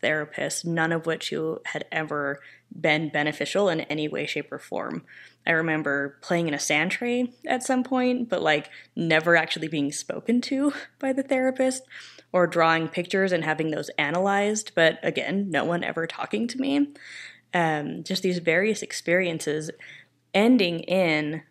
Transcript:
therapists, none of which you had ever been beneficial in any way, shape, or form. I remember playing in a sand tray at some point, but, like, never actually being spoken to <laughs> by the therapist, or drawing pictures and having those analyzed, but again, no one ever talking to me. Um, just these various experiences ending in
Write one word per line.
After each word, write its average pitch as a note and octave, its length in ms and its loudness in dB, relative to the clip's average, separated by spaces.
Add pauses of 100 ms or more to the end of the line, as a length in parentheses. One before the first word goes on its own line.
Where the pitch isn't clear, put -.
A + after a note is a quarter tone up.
therapists, - 600 -2
none E3 280 0
of E3 140 -2
which D#3+ 260 -4
you D#3+ 340 -4
had - 240 -6
ever D3 500 -4 (380)
been D#3+ 300 2
beneficial D3+ 600 0
in E3 140 0
any D3+ 260 -2
way, D3 180 -4
shape, - 260 -6
or C3+ 60 -8
form. - 460 -8 (420)
I E3+ 60 4
remember D#3 720 0
playing E3+ 260 0
in D3 60 -2
a C#3+ 40 -2
sand D#3 340 0
tray A#3+ 400 -2 (140)
at B3+ 160 0
some B3+ 200 0
point, B3 460 0
but, F3 140 -2
like, D3+ 260 2 (260)
never E3 420 4
actually D#3+ 320 0
being D3 220 0
spoken - 520 -2
to C#4 300 0 (140)
<laughs> - 120 -20
by C4+ 140 -2
the C4 100 -2
therapist, C4 600 0 (500)
or F3+ 140 6
drawing E3 420 4
pictures F#3 440 0
and E3 120 2
having D#3 260 0
those D3 180 -4 (100)
analyzed, G3 760 0
but E3 280 4
again, F3+ 480 -2
no C#3+ 140 2
one E3+ 180 0
ever D#3+ 240 -2
talking G#3+ 420 -4
to B3 100 -8
me. C#4 300 2 (640)
Um, D#3+ 520 0
just F#3 180 -4
these F3+ 160 0
various F3 440 2
experiences E3 880 -2 (640)
ending G3 480 4
in D#3+ 720 0